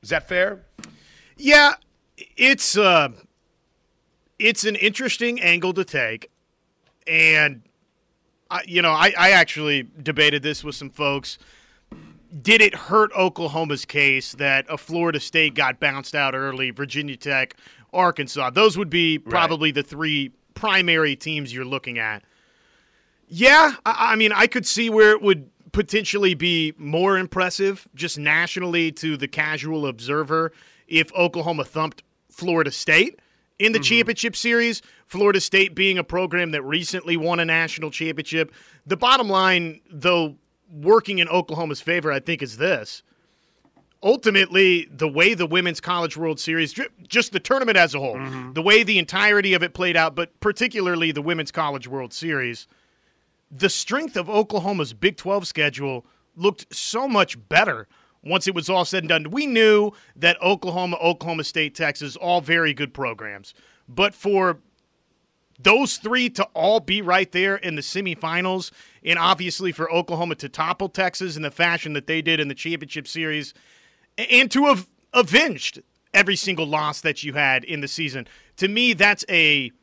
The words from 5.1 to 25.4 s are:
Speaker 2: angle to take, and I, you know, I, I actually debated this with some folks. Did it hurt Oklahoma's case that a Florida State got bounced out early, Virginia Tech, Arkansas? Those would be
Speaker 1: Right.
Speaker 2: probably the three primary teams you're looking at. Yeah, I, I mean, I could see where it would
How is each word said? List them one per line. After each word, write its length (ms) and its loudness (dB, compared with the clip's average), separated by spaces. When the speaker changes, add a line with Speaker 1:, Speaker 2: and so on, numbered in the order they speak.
Speaker 2:
angle 320 2
to 100 -2
take, 480 -6
and 560 2
I, 140 -6
you 160 0
know, 100 4
I, 260 4
I 140 6
actually 560 2
debated 420 2
this 200 -6
with 120 -12
some 140 -14
folks. 480 -4
Did 200 6
it 140 6
hurt 380 2
Oklahoma's 720 -2
case 480 2
that 360 0
a 80 -6
Florida 420 -2
State 360 0
got 240 0
bounced 360 -4
out 200 0
early, 360 -4
Virginia 440 -8
Tech, 400 -4
Arkansas? 580 0
Those 260 4
would 120 -6
be 300 0
Speaker 1:
Right. 100 -20
Speaker 2:
probably 420 0
the 120 -4
three 480 -4
primary 600 2
teams 380 -8
you're 120 -8
looking 340 -8
at. 240 -6
Yeah, 460 6
I, 280 0
I 20 2
mean, 160 2
I 160 4
could 180 -2
see 240 -2
where 220 8
it 100 2
would 280 0